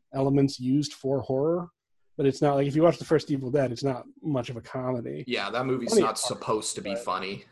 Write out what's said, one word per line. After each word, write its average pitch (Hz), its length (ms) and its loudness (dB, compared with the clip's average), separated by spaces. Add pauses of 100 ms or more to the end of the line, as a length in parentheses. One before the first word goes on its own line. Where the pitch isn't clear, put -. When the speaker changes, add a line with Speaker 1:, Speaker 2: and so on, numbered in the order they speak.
(140)
Speaker 1:
elements 139 480 2
used 139 320 0
for 135 300 -2
horror. 165 480 -2 (480)
But 143 80 2
it's 135 160 2
not, 147 140 4
like, 139 100 2
if 143 100 0
you 156 60 4
watch 170 160 6
the 139 80 -10
first 151 240 2
Evil 135 200 -2
Dead, 131 220 2
it's 117 100 -8
not 127 220 -2 (180)
much 139 280 -2
of 117 80 -8
a - 20 -10
comedy. 127 680 -6
Speaker 2:
Yeah, 107 220 -2
that 120 160 -2
movie's 127 240 -2
Speaker 1:
Funny 214 140 6
Speaker 2:
not 113 60 4
Speaker 1:
parts, 110 200 -2
Speaker 2:
supposed 107 460 -4
to 107 80 -8
be 101 100 -8
Speaker 1:
but 117 100 -4
Speaker 2:
funny. 98 500 -6